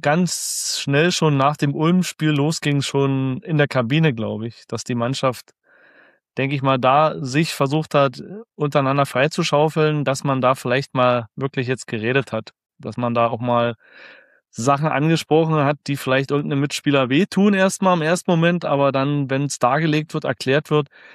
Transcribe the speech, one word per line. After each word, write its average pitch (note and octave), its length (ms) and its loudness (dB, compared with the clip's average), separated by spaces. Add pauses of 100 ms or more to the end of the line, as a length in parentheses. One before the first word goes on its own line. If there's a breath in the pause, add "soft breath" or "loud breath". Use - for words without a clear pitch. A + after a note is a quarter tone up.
ganz - 800 -2
schnell D3 320 2
schon D#3 240 2
nach C#3 200 2
dem C#3+ 180 -2
Ulm-Spiel D#3+ 560 0
losging, D3 520 0
schon C3+ 600 -2
in D#3+ 160 -2
der C#3+ 100 4
Kabine, C3+ 460 2
glaub G#2+ 280 -6
ich, A#2 260 -12
dass - 160 -8
die B2+ 100 -4
Mannschaft, B2 580 -4 (840 soft breath)
denke C3+ 160 -2
ich C3+ 80 -4
mal, C3+ 160 2
da C#3 420 4
sich D3 340 -2
versucht D3 400 -2
hat, C#3 280 2 (320)
untereinander C#3 520 0
freizuschaufeln, D3+ 960 0
dass C3+ 200 -4
man C3+ 160 -2
da B2+ 140 4
vielleicht C3 400 -4
mal B2 320 0 (100)
wirklich C3+ 300 -4
jetzt B2+ 200 -6
geredet A#2+ 460 -2
hat, A2 180 -6 (280)
dass A2+ 180 -12
man A#2+ 180 -2
da A#2 140 2
auch A#2 120 -6
mal A#2+ 340 0 (760 loud breath)
Sachen C#3 380 0
angesprochen D#3 680 2
hat, D3 300 2
die C#3+ 100 -4
vielleicht C3+ 340 -2
irgendeinem D3 300 -2
Mitspieler C#3 500 0
wehtun F#3+ 440 2
erstmal F#3+ 420 2
im E3 60 0
ersten E3+ 280 0
Moment, E3+ 340 2
aber C#3 280 2
dann, C#3 380 -2
wenn's C3+ 280 -2
dargelegt D3+ 560 0
wird, D#3 100 -6
erklärt C#3 460 -2
wird, D3+ 180 0 (260 loud breath)